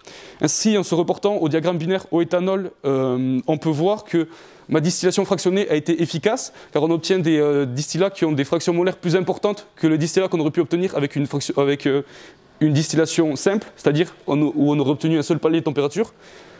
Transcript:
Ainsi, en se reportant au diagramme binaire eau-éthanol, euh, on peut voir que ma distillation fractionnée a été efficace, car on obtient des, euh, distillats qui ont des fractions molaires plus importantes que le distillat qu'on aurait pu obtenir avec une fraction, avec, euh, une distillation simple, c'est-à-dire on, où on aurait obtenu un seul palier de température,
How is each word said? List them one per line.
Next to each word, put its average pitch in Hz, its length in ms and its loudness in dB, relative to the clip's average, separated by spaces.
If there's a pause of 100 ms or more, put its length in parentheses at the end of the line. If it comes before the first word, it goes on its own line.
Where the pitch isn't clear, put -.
(400)
Ainsi, 208 380 2
en 180 40 0
se - 120 -2
reportant 175 400 0
au 165 160 0
diagramme 165 260 0
binaire 180 340 -2
eau-éthanol, 180 600 0 (160)
euh, 131 600 0
on 156 120 0
peut 160 100 -2
voir 180 360 0
que 160 240 -2 (420)
ma 156 100 2
distillation 175 460 0
fractionnée 190 420 0
a - 60 0
été 165 260 0
efficace, 202 540 -2 (180)
car 147 100 2
on 160 80 2
obtient 170 280 0
des, 160 200 2
euh, 143 280 2
distillats 156 420 -2
qui 190 160 -2
ont 156 80 2
des 143 120 0
fractions 170 280 0
molaires 180 240 0
plus 170 180 -2
importantes 190 520 -2 (100)
que - 100 0
le 156 120 4
distillat 185 300 0
qu'on 175 120 -2
aurait 151 120 0
pu 170 80 -2
obtenir 175 360 0
avec 143 200 -2
une 143 100 -2
fraction, - 320 -6
avec, 143 280 0
euh, 143 140 2 (600)
une 151 120 4
distillation 156 640 0
simple, 202 300 0 (100)
c'est-à-dire 151 380 0 (120)
on, 147 140 2
où 147 320 2
on 151 60 0
aurait 139 140 2
obtenu 160 260 0
un 143 40 0
seul 160 160 0
palier 160 220 2
de - 40 -6
température, 143 480 -2 (480)